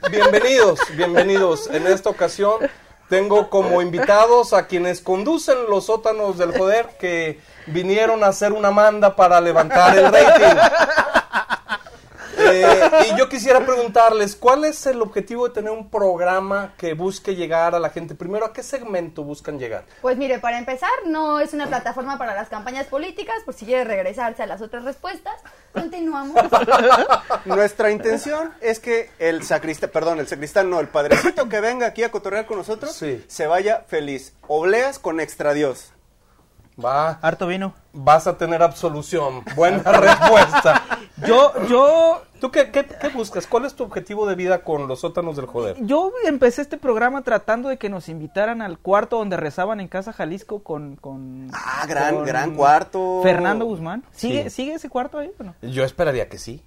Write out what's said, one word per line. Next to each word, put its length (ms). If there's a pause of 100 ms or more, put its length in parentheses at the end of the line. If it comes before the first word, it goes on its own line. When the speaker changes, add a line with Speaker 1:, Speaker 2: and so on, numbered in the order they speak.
Speaker 1:
Bienvenidos, 680 (160)
bienvenidos. 760
En 160
esta 220
ocasión 460 (540)
tengo 400
como 320
invitados 720
a 140
quienes 340
conducen 560 (120)
los 180
sótanos 500
del 160
poder 360 (100)
que 400 (280)
vinieron 560
a 40
hacer 260
una 180
manda 440
para 260
levantar 560
el 140
rating. 440 (1800)
Eh, 280 (480)
y 40
yo 120
quisiera 360
preguntarles, 720
¿cuál 300
es 220
el 140
objetivo 460
de 60
tener 180
un 180
programa 880
que 160
busque 420
llegar 400
a 40
la 100
gente? 260
Primero, 300
¿a 80
qué 100
segmento 600
buscan 360
llegar? 260 (160)
Speaker 2:
Pues 160
mire, 220
para 180
empezar, 320 (160)
no 340
es 140
una 140
plataforma 500
para 180
las 140
campañas 380
políticas, 480 (100)
por 80
si 120
quiere 180
regresarse 600
a 40
las 140
otras 220
respuestas. 500 (400)
Continuamos. 600 (580)
Speaker 3:
<laughs> 520
Nuestra 460
intención 600 (100)
es 180
que 300 (100)
el 240
sacristán, 480
perdón, 280
el 80
sacristán 420
no, 100
el 80
padrecito 640
que 120
venga 260
aquí 160
a 80
cotorrear 340
con 120
nosotros, 360
Speaker 1:
Sí. 340
Speaker 3:
se 200
vaya 400
feliz. 460 (140)
Obleas 520
con 200
extra 340
Dios. 380 (920)
Speaker 1:
Va. 380
Speaker 4:
Harto 240
vino. 300 (160)
Speaker 1:
Vas 340
a 120
tener 260
absolución. 800 (120)
Buena 280
<laughs> 80
respuesta. 920 (420)
Speaker 4:
Yo, 280 (140)
yo 540 (200)
Speaker 1:
¿Tú 100
qué, 200
qué, 140
qué 240
buscas? 380
¿Cuál 180
es 100
tu 80
objetivo 420
de 100
vida 280
con 240
los 140
sótanos 360
del 80
joder? 360
Speaker 4:
Yo 300 (140)
empecé 380
este 140
programa 440
tratando 480
de 80
que 120
nos 200
invitaran 520
al 180
cuarto 380
donde 200
rezaban 420
en 80
Casa 240
Jalisco 520
con, 340
con, 560
Speaker 3:
Ah, 340
gran, 280
Speaker 4:
con 100
Speaker 3:
gran 300
cuarto. 680
Speaker 4:
Fernando 420
Guzmán. 460
¿Sigue, 340
Speaker 1:
Sí. 180
Speaker 4:
sigue 100
ese 160
cuarto 300
ahí 200
o 40
no? 180
Speaker 1:
Yo 240
esperaría 420
que 120
sí. 280